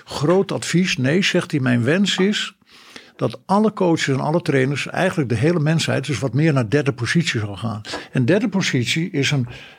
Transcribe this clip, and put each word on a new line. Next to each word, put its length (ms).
groot 480
advies," 440
nee, 260
zegt 280
hij, 100
"mijn 240
wens 340
is 380
dat 300
alle 260
coaches 360
en 120
alle 220
trainers, 440
eigenlijk 420
de 80
hele 240
mensheid, 460
dus 120
wat 160
meer 180
naar 160
derde 240
positie 480
zal 160
gaan." 240
En 120
derde 240
positie 640
is 200
een, 160